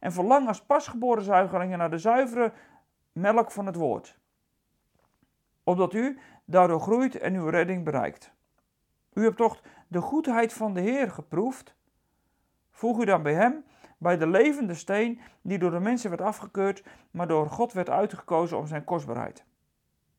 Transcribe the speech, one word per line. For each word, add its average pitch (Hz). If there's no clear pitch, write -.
en 175
verlang 233
als -
pasgeboren 247
zuigelingen 185
naar 170
de 165
zuivere 233
melk 220
van 202
het 175
woord." 143
Opdat 180
u 262
daardoor 170
groeit 240
en 185
uw 165
redding 175
bereikt. 123
U 208
hebt 226
toch 226
de 175
goedheid 233
van 214
de 180
Heer 233
geproefd? -
Voeg 233
u 233
dan 185
bij 147
hem, 247
bij 175
de 160
levende 226
steen 220
die 190
door 180
de 170
mensen 226
werd 170
afgekeurd, 196
maar 175
door 156
God 233
werd 180
uitgekozen 170
om 151
zijn 147
kostbaarheid. 120